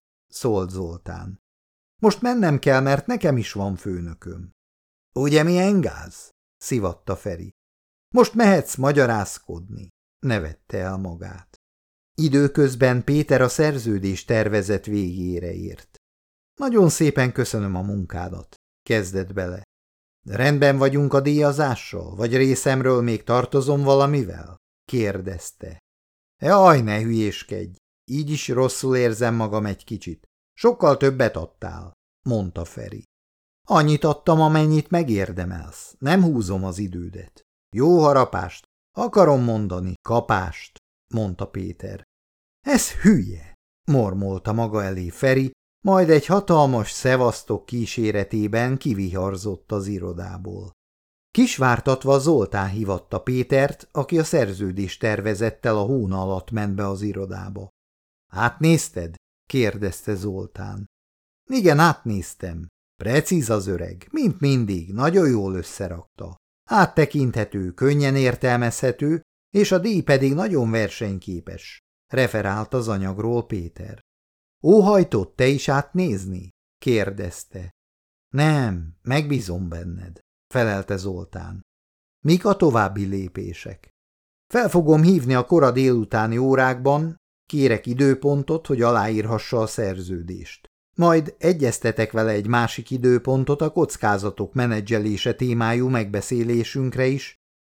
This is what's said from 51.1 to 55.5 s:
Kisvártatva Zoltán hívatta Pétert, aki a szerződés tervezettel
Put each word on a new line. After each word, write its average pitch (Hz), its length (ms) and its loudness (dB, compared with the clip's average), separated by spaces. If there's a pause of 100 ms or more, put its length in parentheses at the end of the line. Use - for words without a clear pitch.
Kisvártatva 135 880 2
Zoltán 107 500 0
hívatta 98 520 -6
Pétert, 135 720 -2
aki 160 280 -2
a 160 40 0
szerződés 98 760 -2
tervezettel 107 800 -2